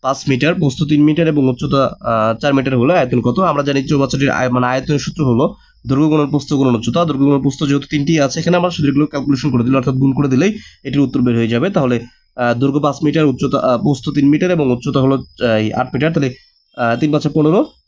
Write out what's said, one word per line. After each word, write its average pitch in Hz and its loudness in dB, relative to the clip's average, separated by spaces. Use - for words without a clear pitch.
পাঁচ 135 -2
মিটার, 147 0
প্রস্থ 151 -2
তিন 147 2
মিটার 156 2
এবং 147 2
উচ্চতা, 135 -2
আহ, 113 -2
চার 143 0
মিটার 131 0
হলে 143 2
আয়তন 127 0
কত? 143 0
আমরা 151 0
জানি 139 -2
চৌবাচ্চাটির 135 0
আয়-, 127 -2
মানে 123 0
আয়তনের 135 -2
সূত্র 151 -6
হলো 127 0
দৈর্ঘ্য 135 2
গুণন 151 2
প্রস্থ 143 -2
গুণন 135 2
উচ্চতা। 113 0
দৈর্ঘ্য 139 0
গুণন 139 2
প্রস্থ 143 -2
যেহেতু 139 -2
তিনটি 151 0
আছে, 135 -2
এখানে 170 2
আমরা 180 0
শুধু 151 -2
এগুলো 143 2
ক্যালকুলেশন 143 -2
করে 120 2
দিলে, 127 2
অর্থাৎ 131 -2
গুণ 135 2
করে 143 0
দিলেই 165 2
এটির 139 -2
উত্তর 131 0
বের 120 2
হয়ে 117 2
যাবে। 117 0
তাহলে, 123 0
আহ, 120 0
দৈর্ঘ্য 135 0
পাঁচ 143 0
মিটার, 156 2
উচ্চতা, 135 -2
আহ, 120 0
প্রস্থ 143 -2
তিন 143 2
মিটার 175 2
এবং 147 0
উচ্চতা 131 -2
হলো, 135 2
আহ, 123 -4
এই 107 0
আট 123 -4
মিটার। 147 0
তাহলে, 135 -2
আহ, 120 -2
তিন 151 0
পাঁচে 151 0
পনেরো 160 2